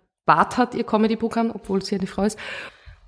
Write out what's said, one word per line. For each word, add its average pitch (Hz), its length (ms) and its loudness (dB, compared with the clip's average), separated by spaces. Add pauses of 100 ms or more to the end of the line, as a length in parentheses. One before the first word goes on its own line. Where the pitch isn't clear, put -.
(260)
Bart 165 320 4
hat, 247 160 2
ihr 233 120 -2
Comedy-Programm, 226 680 0
obwohl 196 280 -2
sie 196 140 -4
eine 190 120 -2
Frau - 160 -4
ist. 214 160 0 (680)